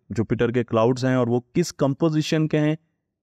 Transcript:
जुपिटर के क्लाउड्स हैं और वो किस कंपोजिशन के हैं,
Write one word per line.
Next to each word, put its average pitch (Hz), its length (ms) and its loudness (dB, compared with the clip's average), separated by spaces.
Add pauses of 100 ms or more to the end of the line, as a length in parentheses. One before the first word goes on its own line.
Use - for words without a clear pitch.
(120)
जुपिटर 117 400 -2
के 120 120 0
क्लाउड्स 120 420 0
हैं 131 120 2
और 120 120 0
वो 120 100 0 (160)
किस 170 160 -2
कंपोजिशन 156 760 0
के 156 100 -2
हैं, 151 200 0 (460)